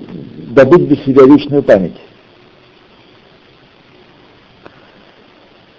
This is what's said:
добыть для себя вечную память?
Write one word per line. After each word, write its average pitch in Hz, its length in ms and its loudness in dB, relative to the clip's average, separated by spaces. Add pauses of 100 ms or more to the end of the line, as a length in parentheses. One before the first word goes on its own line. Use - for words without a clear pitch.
(500)
добыть 139 380 2
для 143 100 -2
себя 135 280 2
вечную 143 360 0
память? 98 360 -2 (3750)